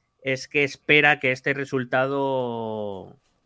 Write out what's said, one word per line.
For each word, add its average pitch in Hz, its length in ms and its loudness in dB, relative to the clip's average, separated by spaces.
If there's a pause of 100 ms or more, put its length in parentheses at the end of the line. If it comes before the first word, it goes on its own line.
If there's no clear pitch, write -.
(220)
es 135 260 -4
que 147 160 0
espera 147 560 4
que 131 120 0
este 131 240 -2
resultado 123 1600 -2 (280)